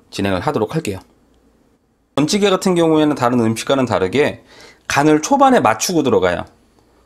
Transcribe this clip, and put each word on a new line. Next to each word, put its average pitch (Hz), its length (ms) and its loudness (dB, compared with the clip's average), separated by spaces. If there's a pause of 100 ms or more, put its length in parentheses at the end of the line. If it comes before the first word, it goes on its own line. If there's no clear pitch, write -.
(120)
진행을 98 280 -4
하도록 113 360 -4
할게요. 104 240 -8 (1160)
전찌개 196 340 0
같은 190 260 0
경우에는 156 400 2
다른 123 240 0
음식과는 117 460 -2
다르게 104 580 -2 (440)
간을 151 360 2
초반에 269 360 4
맞추고 131 440 0
들어가요. 90 420 0 (600)